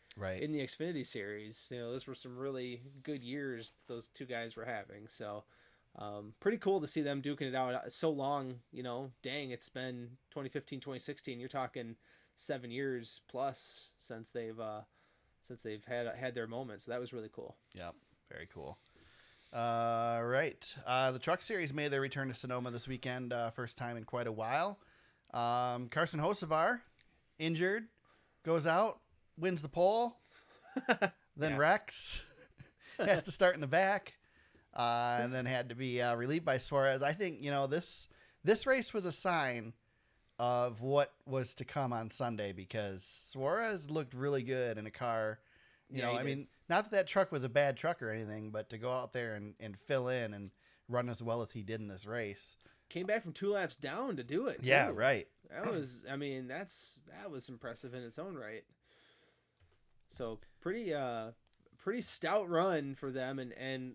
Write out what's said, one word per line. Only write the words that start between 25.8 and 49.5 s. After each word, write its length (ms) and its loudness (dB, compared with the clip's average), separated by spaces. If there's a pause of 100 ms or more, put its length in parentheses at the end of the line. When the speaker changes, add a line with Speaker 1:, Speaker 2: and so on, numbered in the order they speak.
Speaker 1:
Carson 320 0
Hocevar, 600 4 (580)
injured, 500 2 (540)
goes 240 4
out, 340 4 (380)
wins 240 2
the 60 -6
pole, 480 4 (320)
Speaker 2:
<laughs> 400 -6
Speaker 1:
then 240 6 (400)
Speaker 2:
Yeah. 40 2
Speaker 1:
wrecks, 640 6 (380)
<laughs> 380 -16
has 260 4
to 80 -6
start 220 8
in 60 -6
the 60 0
back, 480 4 (600)
uh, 480 4
and 120 0
then 120 0
had 240 0
to 40 -4
be, 280 0
uh, 140 4
relieved 280 0
by 140 4
Suarez. 440 4
I 100 4
think, 300 -2
you 80 -2
know, 160 4
this, 420 -2 (360)
this 220 6
race 260 4
was 140 -2
a 60 0
sign 600 0 (680)
of 440 4
what 300 6 (120)
was 300 -2
to 100 -8
come 300 0
on 160 -2
Sunday 420 -2
because 520 -4
Suarez 840 -2
looked 220 -2
really 300 2
good 340 0
in 100 -6
a 40 -6
car. 480 0 (500)
You 120 -6
Speaker 2:
Yeah, 60 0
Speaker 1:
know, 60 2
Speaker 2:
he 60 2
Speaker 1:
I 40 0
Speaker 2:
did. 40 -2
Speaker 1:
mean, 200 -4 (220)
not 160 6
that 80 -10
that 140 4
truck 260 4
was 120 0
a 40 -2
bad 280 6
truck 260 0
or 80 -2
anything, 400 -4
but 200 -4
to 80 -10
go 140 -2
out 200 -2
there 220 -2
and, 260 -8